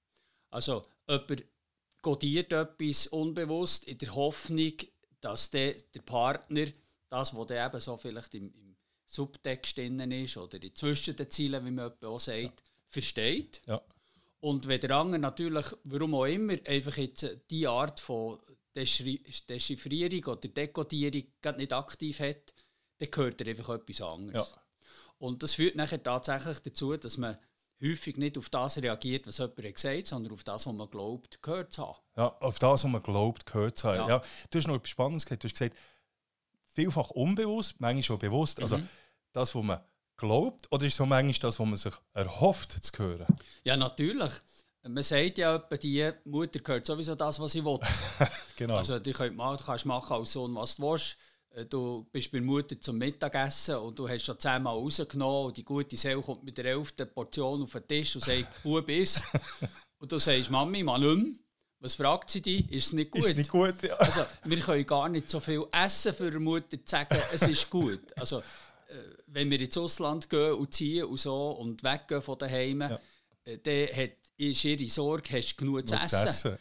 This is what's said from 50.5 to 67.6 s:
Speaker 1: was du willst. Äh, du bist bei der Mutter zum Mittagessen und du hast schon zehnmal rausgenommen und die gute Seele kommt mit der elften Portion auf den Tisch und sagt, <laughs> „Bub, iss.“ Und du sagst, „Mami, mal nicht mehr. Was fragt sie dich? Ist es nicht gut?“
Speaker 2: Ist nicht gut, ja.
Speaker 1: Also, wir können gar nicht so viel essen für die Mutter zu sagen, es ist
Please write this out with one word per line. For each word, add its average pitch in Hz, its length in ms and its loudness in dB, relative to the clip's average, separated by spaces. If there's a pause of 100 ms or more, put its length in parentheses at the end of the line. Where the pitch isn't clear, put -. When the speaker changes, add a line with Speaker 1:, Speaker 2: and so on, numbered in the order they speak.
Speaker 1:
was 113 220 -2
du 139 60 -6
willst. 151 340 0 (340)
Äh, 117 140 -10
du 123 480 -4
bist 131 180 -4
bei 135 80 -2
der 120 80 0
Mutter 143 320 0
zum 117 200 -4
Mittagessen 143 800 0
und 113 220 -6
du 131 80 -4
hast 117 180 -4
schon 117 140 -6
zehnmal 127 360 2
rausgenommen 139 720 0
und 123 100 -6
die 120 80 -12
gute 139 320 -2
Seele 135 240 2
kommt 135 240 -8
mit 131 140 -12
der 123 80 -4
elften 139 440 -4
Portion 139 520 -2
auf 127 100 -6
den - 160 -10
Tisch 147 280 2
und 123 60 -2
sagt, 127 320 2
<laughs> - 80 -18
„Bub, 156 280 2
iss.“ 180 320 4 (760)
Und 135 140 -10
du 160 60 0
sagst, 131 320 4
„Mami, 160 320 2
mal 131 180 2
nicht 156 240 8
mehr. 294 140 -4 (400)
Was 127 160 -2
fragt 147 360 2
sie 185 120 -2
dich? 190 280 2
Ist 135 180 2
es - 40 0
nicht 151 180 0
gut?“ - 140 2
Speaker 2:
Ist 170 140 6
nicht 143 120 2
gut, 185 320 4
ja. 180 140 -2
Speaker 1:
Also, 175 280 6 (200)
wir 165 160 2
können 151 260 2
gar 143 220 4
nicht 165 220 -2
so 156 100 0
viel 156 320 -2
essen 190 400 4
für 175 180 -2
die 156 80 -4
Mutter 160 320 0
zu 143 140 -8
sagen, 147 320 2 (160)
es 165 100 2
ist - 280 4